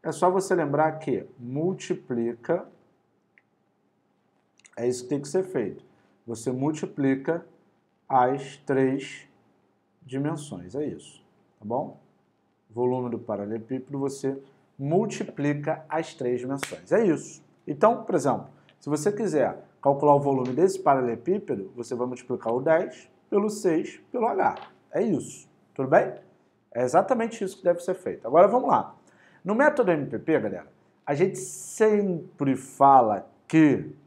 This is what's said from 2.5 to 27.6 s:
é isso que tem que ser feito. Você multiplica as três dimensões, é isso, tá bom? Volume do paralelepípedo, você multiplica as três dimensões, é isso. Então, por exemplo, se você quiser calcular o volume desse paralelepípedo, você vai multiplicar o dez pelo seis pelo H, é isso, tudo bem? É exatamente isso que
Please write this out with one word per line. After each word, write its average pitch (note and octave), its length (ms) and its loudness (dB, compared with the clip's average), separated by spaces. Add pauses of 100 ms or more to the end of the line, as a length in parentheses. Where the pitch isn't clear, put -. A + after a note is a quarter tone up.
é A#2+ 100 -4
isso B2 160 -4
que - 60 -16
tem C#3+ 100 -2
que C#3+ 80 -12
ser F#3 160 -2
feito. A#2 400 -6 (420)
Você A2+ 260 -8
multiplica C#3 960 -2 (600)
as B2+ 500 0
três C3+ 720 -2 (760)
dimensões, C3 720 -8
é D3 100 -4
isso, - 360 -12 (380)
tá A2 60 -20
bom? A#2 340 -6 (720)
Volume B2 400 0
do A2+ 100 -4
paralelepípedo, A2+ 800 -6
você C#3 420 -4 (360)
multiplica D3 1120 -2
as D#3 240 -6
três B2 260 -2
dimensões, C3+ 520 -8
é G#3+ 140 4
isso. - 380 -2 (220)
Então, G#3+ 380 2
por - 120 -6
exemplo, C3+ 320 0 (320)
se - 80 -14
você D3 240 0
quiser D#3 540 -2 (160)
calcular C#3+ 340 4
o C#3+ 60 4
volume C3 320 0
desse F#3 260 2
paralelepípedo, B2+ 960 -2
você A#2+ 200 -8
vai B2 120 -2
multiplicar B2 460 -6
o B2+ 80 0
dez E3 480 0 (200)
pelo G#3 200 2
seis F3+ 500 -2 (120)
pelo A#3 160 -2
H, F4 280 0 (360)
é E3 100 -2
isso, F#3 480 -4 (240)
tudo C3 160 -4
bem? E3+ 240 4 (580)
É B2 120 -2
exatamente A3 600 0
isso F#3+ 140 -8
que - 60 -20